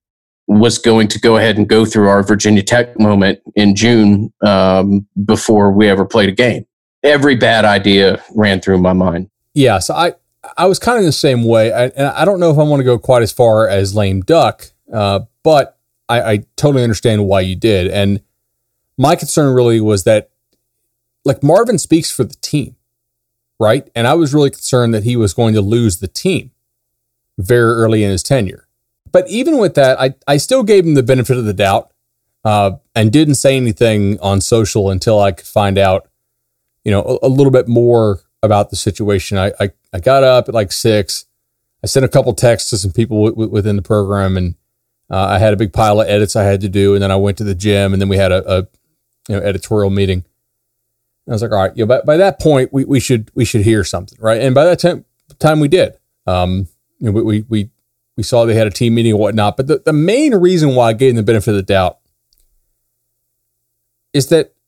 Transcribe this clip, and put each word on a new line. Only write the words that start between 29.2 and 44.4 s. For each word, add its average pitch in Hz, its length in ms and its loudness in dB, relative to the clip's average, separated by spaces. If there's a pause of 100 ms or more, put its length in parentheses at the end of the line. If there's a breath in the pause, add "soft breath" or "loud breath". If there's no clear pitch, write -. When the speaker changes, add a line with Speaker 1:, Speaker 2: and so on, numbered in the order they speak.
Speaker 2:
even 262 280 -2
with 202 180 -2
that, 131 220 2
I, 131 180 -4 (120)
I 143 80 0
still 254 280 0
gave 196 220 2
him 156 100 0
the 131 80 2
benefit 127 340 0
of 117 80 -4
the 104 80 -2
doubt, 98 400 -2 (500)
uh, 104 280 0 (220)
and 110 200 2
didn't 151 220 2
say 135 200 2
anything 107 640 0
on 98 220 0
social 107 480 -2
until 101 320 0
I 98 100 2
could - 160 -18
find 101 300 0
out, 98 320 0 (720)
you 110 80 -4
know, 101 300 -2
a, 127 60 0
a - 20 2
little 135 220 2
bit 127 160 2
more 117 540 2 (220)
about 104 280 0
the - 40 -10
situation. 101 640 -4
I, 95 220 -2
I, 101 100 -2 (240)
I 95 60 -8
got 135 240 2
up 127 260 2
at, - 40 -8
like, 110 180 -2
six. - 540 -2 (580)
I - 40 -8
sent 131 180 0
a - 40 -4
couple 127 240 0
texts 117 380 -2
to 110 60 -4
some 92 140 -6
people 110 260 -4
w-, 107 140 2
w-, 110 180 -6
within 101 280 -2
the 95 40 -4
program, 98 540 -2
and, 90 200 -4 (540)